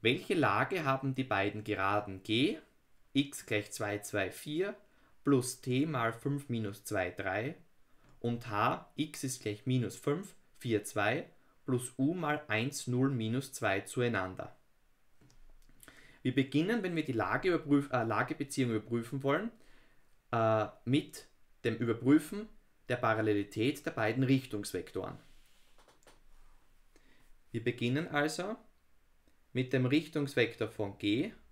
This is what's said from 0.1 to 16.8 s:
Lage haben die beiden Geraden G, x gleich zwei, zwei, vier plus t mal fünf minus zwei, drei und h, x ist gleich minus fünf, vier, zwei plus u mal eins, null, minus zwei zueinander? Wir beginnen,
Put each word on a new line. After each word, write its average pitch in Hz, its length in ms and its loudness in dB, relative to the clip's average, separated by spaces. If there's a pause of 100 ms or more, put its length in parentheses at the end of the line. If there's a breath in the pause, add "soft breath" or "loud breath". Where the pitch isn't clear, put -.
Lage 135 500 2
haben 135 300 0
die 131 100 -2
beiden 104 380 0
Geraden 98 640 -2
G, 131 340 2 (540)
x 139 340 -2
gleich 104 240 -2
zwei, 104 280 -4
zwei, 98 320 -4
vier 180 440 -4 (480 soft breath)
plus 135 380 2
t 131 260 0
mal 120 260 0
fünf 139 360 -4
minus 107 360 -4
zwei, 92 260 -2
drei 101 440 -4 (640 soft breath)
und 120 300 -4
h, 110 480 0
x 156 260 -4
ist 131 200 -6
gleich 107 240 -4
minus 127 300 0
fünf, 170 380 -4 (240)
vier, 110 240 0
zwei 113 440 0 (380 soft breath)
plus 123 340 -2
u 143 160 4
mal 151 340 0
eins, 117 400 -2
null, 127 220 4
minus 120 420 -2
zwei 101 300 0
zueinander? 98 760 -2 (1700 loud breath)
Wir 127 120 0
beginnen, 156 480 2